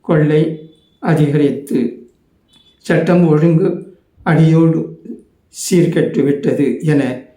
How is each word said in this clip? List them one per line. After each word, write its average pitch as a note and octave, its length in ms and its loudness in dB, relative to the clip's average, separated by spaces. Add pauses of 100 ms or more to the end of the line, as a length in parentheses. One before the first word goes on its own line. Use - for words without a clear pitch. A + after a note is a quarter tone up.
கொள்ளை D#3 720 -2 (260)
அதிகரித்து, D3 1080 -2 (720)
சட்டம் F3 480 2
ஒழுங்கு D#3 720 0 (240)
அடியோடு D#3+ 800 2 (460)
சீர்கெட்டு - 760 0
விட்டது C#3 560 -2
என C#3 420 -2 (140)